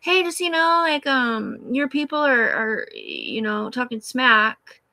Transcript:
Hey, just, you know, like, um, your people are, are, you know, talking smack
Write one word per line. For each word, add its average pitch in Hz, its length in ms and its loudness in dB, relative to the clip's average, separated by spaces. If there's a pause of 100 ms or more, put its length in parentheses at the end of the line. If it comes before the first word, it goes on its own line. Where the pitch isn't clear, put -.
Hey, 359 220 2
just, 349 180 -4
you 349 100 -2
know, 330 360 2
like, 302 200 0
um, 233 520 0 (140)
your 277 160 0
people 294 300 -2
are, 262 320 4
are, 220 440 -2
you - 480 -8
know, 214 280 -4
talking 240 300 -6
smack 226 840 2 (100)